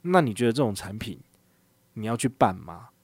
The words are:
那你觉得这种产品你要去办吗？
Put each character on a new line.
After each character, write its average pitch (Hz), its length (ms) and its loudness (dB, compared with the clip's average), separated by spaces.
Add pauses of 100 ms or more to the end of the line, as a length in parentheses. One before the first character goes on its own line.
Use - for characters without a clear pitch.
那 180 180 4
你 120 140 0
觉 120 100 0
得 117 80 4
这 139 100 0
种 107 120 2
产 98 240 -10
品 104 200 -10 (760)
你 107 120 -6
要 113 80 -2
去 120 140 -2
办 107 260 2
吗？ 87 340 -16 (160)